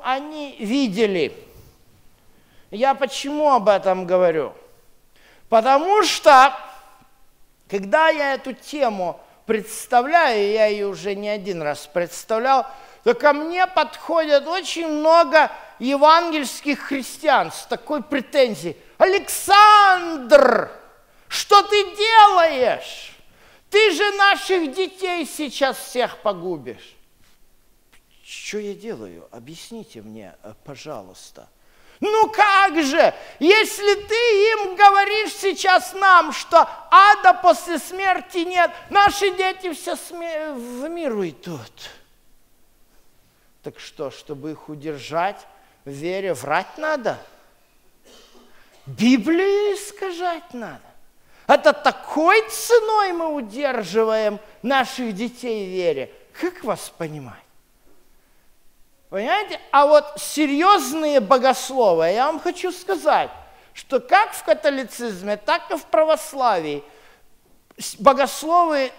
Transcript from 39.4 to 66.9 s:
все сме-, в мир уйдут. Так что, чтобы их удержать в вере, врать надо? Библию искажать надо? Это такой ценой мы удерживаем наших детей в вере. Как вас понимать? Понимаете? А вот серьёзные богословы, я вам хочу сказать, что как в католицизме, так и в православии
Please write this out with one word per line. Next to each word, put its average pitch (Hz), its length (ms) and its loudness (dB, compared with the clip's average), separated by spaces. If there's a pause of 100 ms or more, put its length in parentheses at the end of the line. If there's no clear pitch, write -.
все 320 240 -8
сме-, 320 560 -10
в 247 360 -12
мир 320 280 -6
уйдут. 160 560 -10 (1900)
Так - 160 -18
что, - 320 -12
чтобы 151 400 -14
их - 160 -18
удержать 151 760 -8 (400)
в 139 60 -16
вере, 175 440 -8
врать 147 440 -4
надо? 262 400 -6 (1700)
Библию 330 880 0
искажать 349 800 -10
надо? 196 240 -14 (720)
Это 285 240 4
такой 330 760 0
ценой 427 640 0
мы 330 220 -6
удерживаем 220 1040 -4 (240)
наших 247 520 -4
детей 226 520 -8
в 185 40 -12
вере. 165 420 -4 (280)
Как 359 220 -8
вас 208 340 -8
понимать? 151 380 -12 (1800)
Понимаете? 320 480 -4 (120)
А 285 160 4
вот 294 180 6 (140)
серьёзные 302 1040 0
богословы, 233 880 2
я 233 180 0
вам 311 120 -4
хочу 349 320 -6
сказать, 277 600 -2 (420)
что - 280 -6
как 415 340 0
в - 100 -14
католицизме, 240 920 -4
так 330 320 -4
и 330 60 -4
в - 100 -14
православии 247 1000 -2 (920)